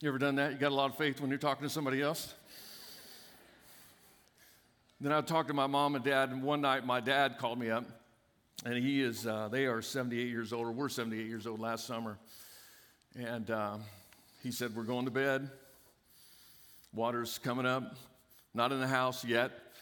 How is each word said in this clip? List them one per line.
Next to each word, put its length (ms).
You 80
ever 80
done 200
that? 160
You 40
got 160
a 20
lot 160
of 60
faith 240
when 80
you're 100
talking 240
to 80
somebody 300
else? 320
Then 140
I'd 140
talk 220
to 40
my 140
mom 280
and 80
dad, 280
and 120
one 200
night 240
my 140
dad 360
called 220
me 100
up, 160
and 120
he 260
is, 240
uh, 220
they 180
are 160
seventy-eight 480
years 240
old, 120
or 60
were 160
seventy-eight 380
years 200
old 140
last 260
summer. 320
And, 360
uh, 260
he 100
said, 220
"We're 100
going 200
to 60
bed. 400
Water's 420
coming 300
up. 280
Not 180
in 80
the 80
house 340
yet, 280